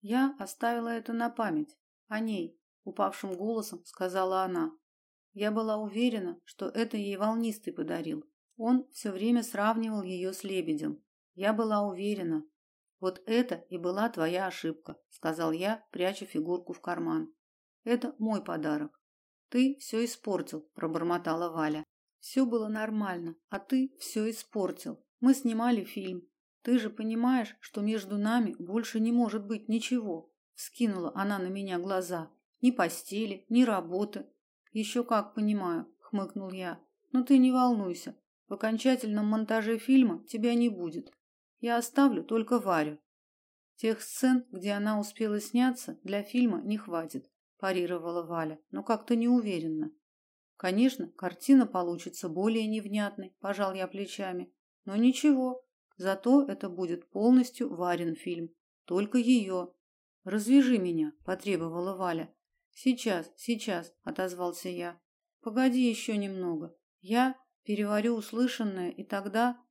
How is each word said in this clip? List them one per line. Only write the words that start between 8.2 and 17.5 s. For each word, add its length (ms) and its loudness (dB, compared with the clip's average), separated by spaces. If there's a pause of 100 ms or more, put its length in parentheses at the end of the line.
Он 360 2
всё 200 -8
время 300 2
сравнивал 600 -2
её 300 -4
с 120 -12
лебедем. 580 -4 (320)
Я 180 0
была 300 0
уверена". 640 -2 (560)
"Вот 260 -4
это 300 2 (120)
и 100 -6
была 300 0
твоя 380 0
ошибка", 500 -8 (140)
сказал 420 -2
я, 380 -2
пряча 360 -2
фигурку 460 -4
в 80 -14
карман. 520 -4 (520)